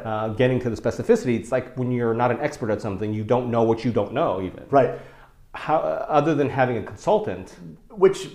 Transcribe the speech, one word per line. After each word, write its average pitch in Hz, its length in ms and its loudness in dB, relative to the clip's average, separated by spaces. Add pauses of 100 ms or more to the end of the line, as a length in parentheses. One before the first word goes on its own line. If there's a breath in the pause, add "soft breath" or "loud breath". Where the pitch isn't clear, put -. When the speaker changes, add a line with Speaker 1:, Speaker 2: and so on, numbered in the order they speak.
Speaker 1:
uh, 110 240 -4
getting 123 320 2
to 123 100 -2
the 104 100 -4
specificity, 120 600 0
it's - 100 -10
like 127 260 -4
when 127 140 -2
you're 120 240 0
not 123 160 2
an 117 100 -2
expert 143 300 -4
at 107 100 0
something, 104 320 -4
you 107 120 -4
don't 123 260 0
know 117 140 4
what 113 200 2
you 123 60 0
don't 104 220 0
know 113 300 0
even. - 280 -8
Speaker 2:
Right. - 220 6 (640 loud breath)
Speaker 1:
How, - 240 -2
uh, 156 280 -2
other 151 280 4
than 135 160 2
having 127 260 2
a 101 60 -4
consultant? 113 720 -2 (340)
Speaker 2:
Which 190 460 2